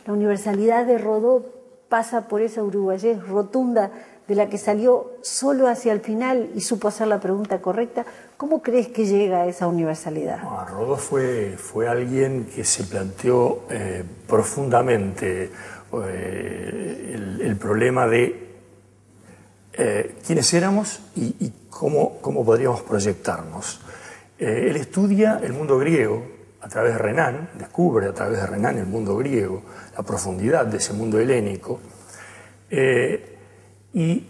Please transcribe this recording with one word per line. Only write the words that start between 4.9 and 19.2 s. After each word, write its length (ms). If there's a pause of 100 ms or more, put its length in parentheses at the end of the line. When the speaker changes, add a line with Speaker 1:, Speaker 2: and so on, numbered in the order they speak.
Speaker 1:
solo 460
hacia 240
el 80
final 560
y 60
supo 260
hacer 200
la 120
pregunta 420
correcta. 440 (320)
¿Cómo 240
crees 260
que 180
llega 360
a 60
esa 200
universalidad? 720
Speaker 2:
No, 240
Rodó 300
fue, 600
fue 320
alguien 560
que 180
se 220
planteó, 840
eh, 360 (200)
profundamente, 1300 (540)
eh, 1080
el, 280
el 160
problema 500
de, 400 (1300)